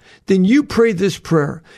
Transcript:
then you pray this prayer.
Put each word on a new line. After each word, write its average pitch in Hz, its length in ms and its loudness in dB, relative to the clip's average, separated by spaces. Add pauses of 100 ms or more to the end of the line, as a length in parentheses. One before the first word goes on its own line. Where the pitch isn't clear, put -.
(280)
then 185 180 2
you 269 180 2
pray 233 300 0
this 185 260 -4
prayer. 147 420 -4 (160)